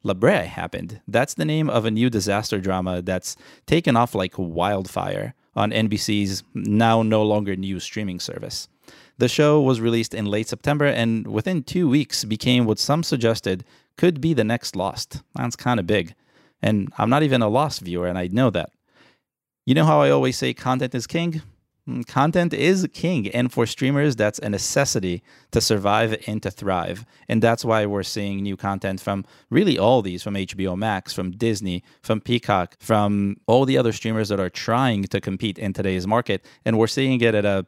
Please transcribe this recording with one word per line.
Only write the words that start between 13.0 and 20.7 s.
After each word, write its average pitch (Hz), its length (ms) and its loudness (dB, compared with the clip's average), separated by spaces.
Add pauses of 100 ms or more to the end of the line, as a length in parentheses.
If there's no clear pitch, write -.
suggested 113 640 0 (340)
could 165 240 2
be 165 100 2
the 127 100 2
next 113 320 -2
Lost. - 480 -6 (120)
That's 123 200 -6
kinda 120 280 0
big. 90 320 0 (480)
And 104 340 0
I'm 110 140 0
not 143 120 4
even 131 200 2
a 107 60 2
Lost 135 320 0
viewer, 87 260 -4
and 90 100 -2
I 90 120 -4
know 120 220 2
that. 87 200 -4 (960)
You 127 80 4
know 156 100 6
how 156 160 6
I 139 100 6
always 135 280 2
say 127 160 -2
content 127 400 -2